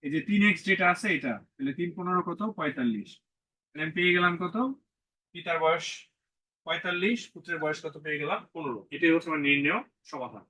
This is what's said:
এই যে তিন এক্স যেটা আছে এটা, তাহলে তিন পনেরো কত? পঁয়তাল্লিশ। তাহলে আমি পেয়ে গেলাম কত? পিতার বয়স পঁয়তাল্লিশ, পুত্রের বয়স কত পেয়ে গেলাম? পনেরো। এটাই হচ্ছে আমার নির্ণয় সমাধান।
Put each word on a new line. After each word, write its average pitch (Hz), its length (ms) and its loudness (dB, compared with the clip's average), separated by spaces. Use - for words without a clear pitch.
এই 143 100 -4
যে 160 140 0
তিন 202 200 4
এক্স 190 200 2
যেটা 190 220 4
আছে 180 160 0
এটা, 131 180 -2
তাহলে 135 240 -4
তিন 175 180 -2
পনেরো 180 320 0
কত? 170 120 -6
পঁয়তাল্লিশ। 127 540 -2
তাহলে - 200 -8
আমি 160 140 -6
পেয়ে 175 180 4
গেলাম 175 260 4
কত? 175 140 -4
পিতার 170 300 -2
বয়স 165 220 2
পঁয়তাল্লিশ, 180 540 0
পুত্রের 165 300 -6
বয়স 151 220 0
কত 151 100 -8
পেয়ে 151 180 -4
গেলাম? 147 180 -2
পনেরো। 135 280 -6
এটাই 165 200 4
হচ্ছে 165 160 0
আমার 151 160 -2
নির্ণয় 143 360 2
সমাধান। 123 400 -10